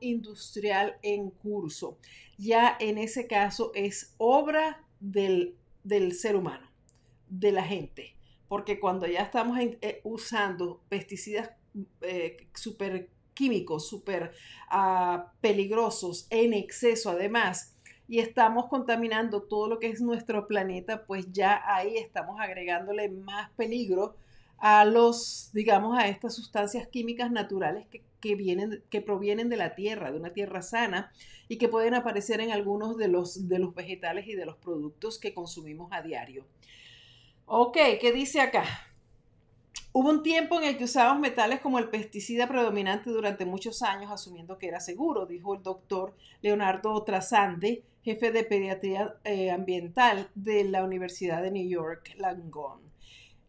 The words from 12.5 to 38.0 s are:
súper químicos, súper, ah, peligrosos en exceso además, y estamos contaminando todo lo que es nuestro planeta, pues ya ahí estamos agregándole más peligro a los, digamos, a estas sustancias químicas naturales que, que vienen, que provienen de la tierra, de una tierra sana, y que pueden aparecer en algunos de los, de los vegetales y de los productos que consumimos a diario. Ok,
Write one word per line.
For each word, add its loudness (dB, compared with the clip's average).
súper -8
químicos, -2
súper, -6
ah, 2
peligrosos 0
en 4
exceso 0
además, 0
y -2
estamos 4
contaminando 0
todo 0
lo -2
que -2
es -4
nuestro -2
planeta, -2
pues -6
ya 4
ahí 0
estamos -8
agregándole -4
más -10
peligro -2
a 10
los, 4
digamos, 4
a 4
estas -6
sustancias -4
químicas -4
naturales -2
que, -20
que -2
vienen, -2
que -2
provienen 0
de 0
la -2
tierra, -4
de -4
una -10
tierra -6
sana, -2
y -6
que 2
pueden 2
aparecer -2
en -4
algunos -2
de 0
los, 0
de 2
los 0
vegetales -6
y -10
de -6
los -10
productos -8
que -6
consumimos -12
a -6
diario. -10
Ok, 4